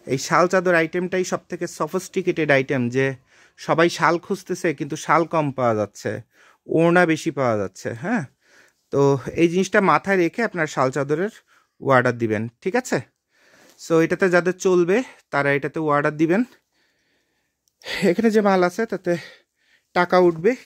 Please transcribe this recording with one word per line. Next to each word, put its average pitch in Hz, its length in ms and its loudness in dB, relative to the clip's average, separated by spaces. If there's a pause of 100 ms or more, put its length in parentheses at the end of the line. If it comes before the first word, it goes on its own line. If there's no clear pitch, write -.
এই 139 120 -2
শাল 165 300 2
চাদর 180 280 2
আইটেমটাই 180 480 -2
সব 175 260 -6
থেকে 175 160 -10
sophisticated 170 840 -4
আইটেম, 135 380 0
যে 131 160 0 (520)
সবাই 165 320 2
শাল 165 300 0
খুঁজতেছে 180 540 -6
কিন্তু 147 220 -8
শাল 160 300 2
কম 156 260 -2
পাওয়া 120 240 0
যাচ্ছে, 107 360 -4 (560)
ওড়না 170 380 4
বেশি 160 260 -2
পাওয়া 127 260 0
যাচ্ছে। 101 360 -8
হ্যাঁ, 175 300 -6 (680)
তো 139 100 0 (320)
এই 170 160 2
জিনিসটা 185 320 0
মাথায় 190 360 2
রেখে 175 260 0
আপনার 170 240 -4
শাল 135 240 -2
চাদরের 151 420 -4 (480)
অর্ডার 127 360 2
দিবেন, 110 260 -2 (180)
ঠিক 190 140 -4
আছে? 247 220 -2 (880)
So 165 160 -2
এটাতে 175 280 0
যাদের 175 240 2
চলবে 180 440 2 (320)
তারা 143 220 0
এটাতে 143 280 -4
অর্ডার 151 380 0
দিবেন। 165 240 2 (1600)
এখানে 202 300 2
যে 214 100 4
মাল 190 220 4
আছে 180 220 -2
তাতে 175 280 -4 (800)
টাকা 180 240 2
উঠবে, 175 320 2 (140)